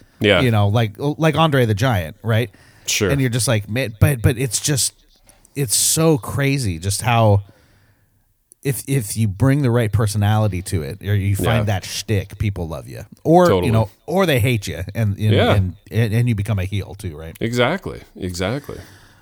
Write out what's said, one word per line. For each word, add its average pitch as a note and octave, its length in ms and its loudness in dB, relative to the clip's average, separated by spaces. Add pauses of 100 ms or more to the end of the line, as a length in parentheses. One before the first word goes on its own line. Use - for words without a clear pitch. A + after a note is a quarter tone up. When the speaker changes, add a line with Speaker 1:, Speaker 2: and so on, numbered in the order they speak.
(220)
Speaker 1:
Yeah. G2+ 200 6
Speaker 2:
You B2 80 4
know, G#2 200 2
like, G#2+ 280 0
like D3 380 -2
Andre C#3+ 300 2
the A2 100 2
Giant, F#2+ 480 -2
right? A2 260 0 (380)
Speaker 1:
Sure. G3+ 220 0
Speaker 2:
And C#3+ 100 2
you're C3 100 2
just A#2 180 -2
like, G#2+ 220 -2
"Man," A2+ 300 -4
but, D3 240 2
but B2+ 160 2
it's C3 220 -4
just, - 320 -2 (640)
it's C3+ 200 -2
so D#3+ 420 2
crazy C3+ 640 -2
just G2 220 -4
how A2 420 4 (1200)
if, C3+ 240 -2
if C3+ 280 -2
you A2 120 0
bring C3+ 340 2
the C3 80 2
right A2+ 220 2
personality G#2 720 0
to F2 180 -4
it, C#2 220 -10
or G2 100 -2
you G2+ 220 0
find G2+ 120 -2 (120)
Speaker 1:
Yeah. A2 60 0
Speaker 2:
that G2+ 200 -2
shtick, - 540 -4
people G2 280 -4
love C#2 200 -12
you, A#1+ 180 -14 (180)
or F3 220 6
Speaker 1:
Totally. F#2 220 4
Speaker 2:
you A#2 40 2
know, A2 180 2 (180)
or F#3 180 0
they D3 140 2
hate A#2 280 0
you, D#2 140 -8 (140)
and, G#2 240 -2
you G#2+ 100 2
know, G#2+ 80 4
Speaker 1:
Yeah. A3 160 4
Speaker 2:
and, F#2 220 0 (160)
and, G#2+ 220 0
and A#2+ 160 2
you A#2 40 2
become G#2 240 -2
a F#2+ 80 -4
heel F#2+ 300 -6
too, F2 200 -12
right? D#2+ 240 -14
Speaker 1:
Exactly, A#2+ 600 -2 (160)
exactly. F#2 640 -6 (440)